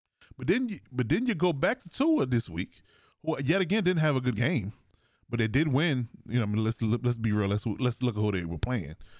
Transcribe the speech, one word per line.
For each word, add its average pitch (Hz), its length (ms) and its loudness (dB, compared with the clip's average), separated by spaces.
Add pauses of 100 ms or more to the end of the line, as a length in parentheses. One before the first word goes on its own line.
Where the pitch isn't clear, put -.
(380)
But 131 80 -6
then 240 220 2
you, 196 100 -6 (140)
but 123 160 -2
then 226 180 2
you 226 80 0
go 175 180 2
back 170 300 -2
to - 60 -20
Tua 285 380 2
this 123 220 0
week, - 340 -8 (420)
who 156 180 -2
yet 165 180 2
again 190 220 0
didn't 175 180 2
have 156 140 2
a 131 60 0
good 127 160 -2
game, 117 360 -2 (560)
but 117 120 -2
they 110 80 2
did 143 200 2
win. 135 400 2 (200)
You 120 100 0
know, 113 60 2
I - 20 0
mean, 104 160 0
let's, 110 180 -2
let's 117 380 0
be 110 140 0
real. 104 160 2
Let's, 104 180 -2
let's 120 360 -2
look 117 140 0
at 104 40 -2
who 104 120 2
they 90 120 -2
were 82 140 -6
playing. 90 360 -2 (260)